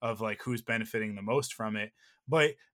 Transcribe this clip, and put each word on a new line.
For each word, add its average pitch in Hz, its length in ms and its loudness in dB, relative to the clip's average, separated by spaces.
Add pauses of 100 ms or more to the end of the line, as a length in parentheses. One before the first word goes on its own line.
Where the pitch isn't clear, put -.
of, 113 180 -2
like, 107 220 -2
who's 120 200 -2
benefiting 110 520 -2
the 101 80 -8
most 120 320 0
from 107 220 -4
it. 107 160 -4 (340)
But 151 260 6 (220)